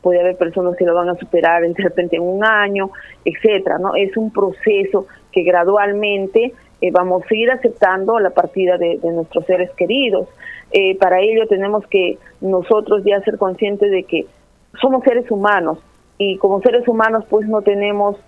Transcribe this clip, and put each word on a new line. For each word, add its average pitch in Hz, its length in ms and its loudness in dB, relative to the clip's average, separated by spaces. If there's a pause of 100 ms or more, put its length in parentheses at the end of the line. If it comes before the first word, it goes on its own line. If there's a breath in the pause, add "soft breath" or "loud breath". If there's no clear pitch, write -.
puede 180 180 2
haber 180 160 0
personas 180 400 -2
que 180 80 0
lo 170 100 2
van 175 140 0
a 175 80 -2
superar 170 480 0
en, 170 80 0
de 180 100 -6
repente 170 340 -2
en 165 60 -2
un 190 220 -2
año, 202 460 0 (340 loud breath)
etcétera, 190 540 0
¿no? 190 160 -2
Es 196 220 -2
un 220 140 -4
proceso 196 760 -2 (240 loud breath)
que 180 120 0
gradualmente, 202 1080 0 (280 soft breath)
eh, 180 100 0
vamos 180 400 0
a 220 40 2
ir 233 160 0
aceptando 220 680 0
la 190 120 2
partida 180 480 0
de, 170 200 0
de 170 140 -4
nuestros 170 340 -4
seres 180 300 0
queridos. 202 520 -2 (440 loud breath)
Eh, 190 240 2
para 185 240 4
ello 220 260 2
tenemos 208 400 0
que 185 320 0 (220 loud breath)
nosotros 196 640 0
ya 202 160 2
ser 208 160 -4
conscientes 202 540 -2
de 185 140 0
que - 220 -6 (540)
somos 262 240 0
seres 240 260 2
humanos 196 480 0 (400)
y 196 200 -2
como 196 220 0
seres 240 280 2
humanos, 220 400 0
pues, 214 200 0
no 214 140 0
tenemos 202 540 0 (120)